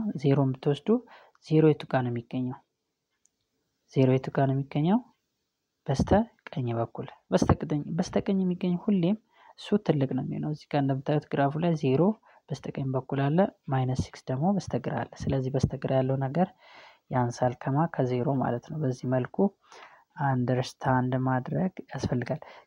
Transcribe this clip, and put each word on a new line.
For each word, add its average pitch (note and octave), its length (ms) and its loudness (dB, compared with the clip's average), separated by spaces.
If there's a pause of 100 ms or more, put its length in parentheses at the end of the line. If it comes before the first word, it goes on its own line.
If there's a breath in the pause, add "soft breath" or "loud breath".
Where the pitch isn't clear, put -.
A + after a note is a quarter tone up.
(160)
ዜሮን C#3 360 2
ብትወስዱ C#3+ 380 -2 (560 loud breath)
ዜሮ D#3 200 4
የቱ D3+ 200 4
ጋር C3 160 0
ነው B2 100 -2
የሚገኘው? B2+ 460 -6 (1400)
ዜሮ C3 160 4
የቱ C3 200 2
ጋር C#3 160 2
ነው C3+ 100 2
የሚገኘው? D3+ 440 0 (880)
በስተቀኝ - 880 0
በኩል። A#2 320 -6 (200)
በስተቀኝ፣ D#3+ 540 2 (100)
በስተቀኝ F#3+ 480 -2
የሚገኝ F3+ 380 0
ሁሌም F#3+ 400 2 (380 soft breath)
እሱ - 220 -18
ትልቅ D3 340 0
ነው C3 120 -2
የሚሆነው። D3+ 280 -6
እዚህ - 160 -10
ጋር D3 140 0
እንደምታዩት C#3 460 0
ግራፉ C#3+ 300 0
ላይ E3+ 180 2
ዜሮ C#3+ 260 2 (440 soft breath)
በስተቀኝ - 440 -6
በኩል C3 320 -4
አለ፣ C#3+ 160 0 (300)
ማይነስ C3 340 0
ሲክስ - 240 -14
ደግሞ C3 260 -2
በስተግራ - 460 -4
አለ። - 180 -6
ስለዚህ C3 360 -2
በስተግራ C3+ 420 0
ያለው C3 240 2
ነገር C3+ 300 0 (640 loud breath)
ያንሳል B2 440 0
ከማ? C#3 220 -2 (100)
ከዜሮ B2 480 -2
ማለት B2 300 -2
ነው። D#3 140 -10
በዚህ C3 280 -4
መልኩ B2+ 300 -2 (840 loud breath)
አንደርስታንድ B2+ 1000 0
ማድረግ C3 520 -2 (140)
ያስፈልጋል። C3 540 -4 (260 loud breath)